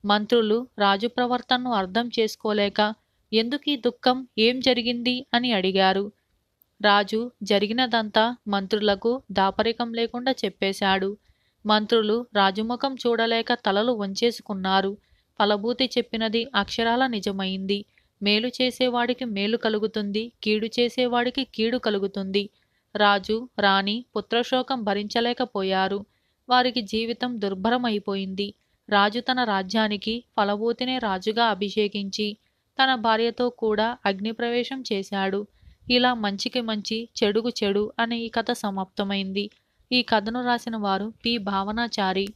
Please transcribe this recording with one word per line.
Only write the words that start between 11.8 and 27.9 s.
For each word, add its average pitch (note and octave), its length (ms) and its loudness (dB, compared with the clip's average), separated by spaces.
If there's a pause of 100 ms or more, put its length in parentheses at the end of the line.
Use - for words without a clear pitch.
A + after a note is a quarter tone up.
రాజుముఖం A3 600 0
చూడలేక A3+ 580 0
తలలు G#3+ 400 2
వంచేసుకున్నారు. G3 1000 0 (460)
ఫలభూతి A3 480 2
చెప్పినది A3+ 560 -2 (120)
అక్షరాల A#3 520 2
నిజమైంది. G3 720 -4 (420)
మేలు G#3 280 2
చేసేవాడికి B3 760 0
మేలు G#3+ 320 0
కలుగుతుంది, G#3+ 760 -2 (100)
కీడు G#3+ 240 2
చేసేవాడికి A#3+ 800 0
కీడు A#3 340 -2
కలుగుతుంది. G3 680 -2 (500)
రాజు, G3+ 420 4 (220)
రాణి G3 380 2 (140)
పుత్రశోకం B3 720 -2
భరించలేకపోయారు. G3+ 1120 0 (500)
వారికి B3 340 4
జీవితం A3+ 480 -4 (100)
దుర్భరమైపోయింది. G3+ 1080 -2 (400)